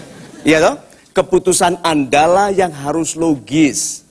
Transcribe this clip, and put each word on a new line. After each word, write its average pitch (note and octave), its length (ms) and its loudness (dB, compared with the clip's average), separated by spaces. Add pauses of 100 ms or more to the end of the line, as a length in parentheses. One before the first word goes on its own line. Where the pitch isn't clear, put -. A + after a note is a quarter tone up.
(400)
Iya D#3 180 2 (140)
toh? D4 40 -8 (340)
Keputusan F#3 720 0
Andalah D#3+ 640 2
yang F#3 240 0
harus D3+ 400 -6
logis D3 1000 -2